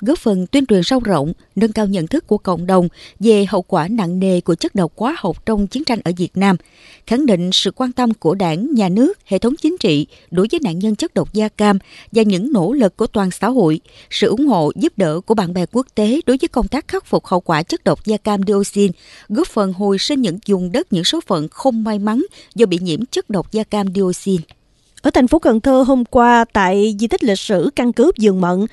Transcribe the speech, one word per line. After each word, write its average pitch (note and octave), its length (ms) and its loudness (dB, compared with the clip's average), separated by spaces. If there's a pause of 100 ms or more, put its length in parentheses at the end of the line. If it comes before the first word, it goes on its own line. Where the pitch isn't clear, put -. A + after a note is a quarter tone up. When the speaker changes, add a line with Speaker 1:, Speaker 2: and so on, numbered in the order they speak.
Speaker 1:
góp C4 180 0
phần F#3 280 -2
tuyên - 180 0
truyền F#3 180 4
sâu C4 160 0
rộng, F3 340 -2 (220)
nâng A3 160 2
cao G#3+ 160 -2
nhận F#3 200 -2
thức D#4 200 -4
của G#3 100 0
cộng F3 300 -4
đồng F3+ 200 4 (320)
về G3+ 260 4
hậu F#3 160 -2
quả E3 260 -2
nặng F#3 320 -2
nề F#3 220 2
của E3+ 140 -2
chất - 200 -4
độc F3+ 220 0
hóa C4 200 -2
học - 280 -6
trong G#3 220 -2
chiến C4 160 -6
tranh A#3 200 -2
ở E3+ 140 -2
Việt F3 200 -4
Nam, F#3+ 180 4 (520)
khẳng C4 180 0
định F3+ 280 2
sự - 180 0
quan B3+ 200 -4
tâm A#3+ 220 0
của - 220 -2
Đảng, G3 380 -2
Nhà G#3 160 2
nước, B3+ 360 2
hệ - 140 -2
thống B3 220 0
chính D#4+ 160 0
trị D3+ 300 0 (240)
đối F3+ 200 2
với E4+ 120 0
nạn F3 160 -4
nhân G#3+ 160 -2
chất - 180 -6
độc D#3 200 -2
da G#3+ 160 -2
cam G#3 300 2 (320)
và A3 120 2
những G#3 300 0
nỗ G3 200 0
lực A#3+ 240 0
của A3 100 -2
toàn F#3+ 240 -2
xã G3 180 -4
hội, F3 300 2 (300)
sự - 180 0
ủng B3+ 200 0
hộ, E3+ 280 2
giúp C#4+ 220 -2
đỡ E3 220 0
của - 140 -2
bạn F#3 200 -2
bè F3+ 180 -2
quốc B3+ 240 -2
tế A3 300 0
đối C4 160 2
với E4+ 60 0
công A#3 200 -2
tác C#4+ 200 -6
khắc F#4+ 180 -6
phục - 200 -2
hậu F3+ 140 -2
quả E3 240 -2
chất - 200 -8
độc E3 220 0
da G#3+ 120 -2
cam G#3 300 -2
dioxin, G3+ 440 0 (380)
góp C4 180 -2
phần G3 260 -2
hồi G3 240 -2
sinh C4+ 240 -2
những G3 260 -4
vùng F3+ 240 -2
đất, C4 220 -4
những E3+ 100 0
số D#4 240 -2
phận D#3 200 -2
không A3+ 360 -2
may G#3+ 160 -4
mắn G#3+ 260 -2 (300)
do A3 100 4
bị F3 160 0
nhiễm F3+ 240 -4
chất - 240 -8
độc F#3+ 220 -4
da G#3+ 120 -2
cam G3 320 -4
dioxin. F#3 460 -2 (600)
Speaker 2:
Ở C#4 100 2
thành B3+ 160 4
phố - 120 2
Cần A3+ 200 4
Thơ C4 220 4
hôm B3+ 240 2
qua, A#3+ 480 4
tại G3+ 460 2
di A3+ 80 0
tích - 160 -2
lịch G3 160 0
sử F#3+ 360 0
căn B3 180 0
cứ D4 180 4 (100)
Vườn F#3+ 200 2
Mận, F3+ 320 0